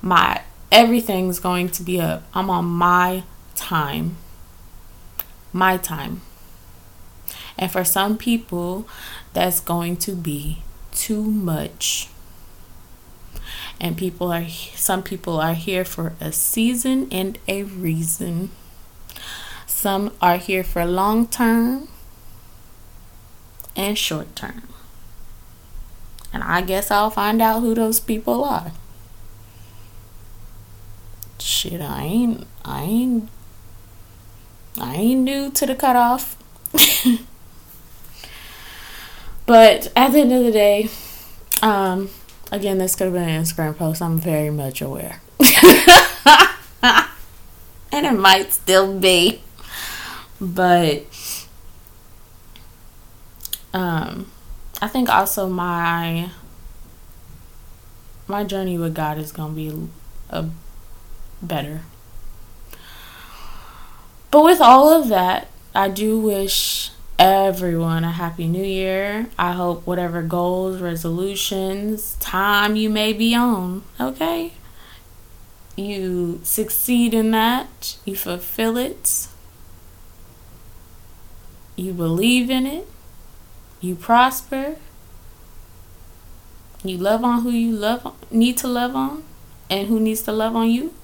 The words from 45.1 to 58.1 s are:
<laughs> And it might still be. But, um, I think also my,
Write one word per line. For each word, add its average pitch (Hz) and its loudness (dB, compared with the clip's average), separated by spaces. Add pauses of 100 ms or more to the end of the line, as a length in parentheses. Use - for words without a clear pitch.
<laughs> - 8 (840)
And 294 0
it 240 2
might 190 6
still 190 2
be. 185 4 (1000)
But, 175 2 (2750)
um, 175 -4 (500)
I 214 -4
think 247 0
also 196 2
my, 170 -2 (2000)